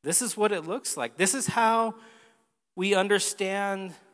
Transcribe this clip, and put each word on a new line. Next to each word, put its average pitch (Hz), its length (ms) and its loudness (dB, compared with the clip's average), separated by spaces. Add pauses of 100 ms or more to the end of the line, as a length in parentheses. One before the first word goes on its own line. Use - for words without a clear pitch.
this 180 180 0
is 233 160 -4
what 214 160 2
it 180 100 -4
looks 175 360 -6
like. 117 200 -6
This 190 180 2
is 262 120 -4
how 226 460 2 (800)
we 196 200 2
understand 196 960 0 (200)